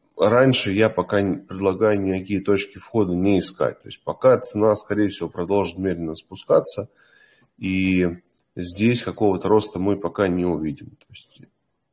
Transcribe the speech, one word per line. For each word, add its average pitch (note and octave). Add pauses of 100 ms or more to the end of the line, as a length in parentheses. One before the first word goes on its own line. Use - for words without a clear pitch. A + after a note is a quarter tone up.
(180)
раньше A#2+
я G#2+
пока G2+
не, F#2+
предлагаю G2
никакие F#2+
точки G2
входа F#2+
не F#2+
искать. -
То G#2+
есть -
пока A#2+
цена, G#2+
скорее G#2
всего, F2
продолжит F2+
медленно E2+
спускаться. - (680)
И F#2 (480)
здесь F#2
какого-то F#2+
роста G#2
мы G2
пока G2
не F2+
увидим. D#2
То -
есть - (520)